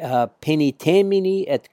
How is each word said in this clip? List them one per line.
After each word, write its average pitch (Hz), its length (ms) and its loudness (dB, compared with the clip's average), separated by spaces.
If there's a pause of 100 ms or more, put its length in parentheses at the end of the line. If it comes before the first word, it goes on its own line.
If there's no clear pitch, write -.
uh, 127 240 -2 (140)
penitemini 190 1080 0
et 139 240 -4